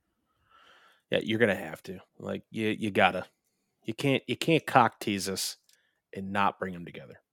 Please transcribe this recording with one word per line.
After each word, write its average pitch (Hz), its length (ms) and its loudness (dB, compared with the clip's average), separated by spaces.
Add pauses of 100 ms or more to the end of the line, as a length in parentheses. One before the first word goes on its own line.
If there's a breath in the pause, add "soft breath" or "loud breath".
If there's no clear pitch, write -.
(1120 soft breath)
Yeah, 98 120 4
you're 107 160 -2
gonna 107 160 4
have 78 280 -10
to. 92 160 -12 (180)
Like, 98 320 -8
you, 110 200 -2
you 107 200 -4
gotta. 92 360 4 (600)
You - 80 -4
can't, 135 340 0
you 113 80 -2
can't 160 300 2
cock 117 340 4
tease 98 300 -2
us - 280 -6 (560)
and 98 200 -8
not 98 260 2
bring 95 140 -6
'em 87 120 -12
together. - 360 -16 (120)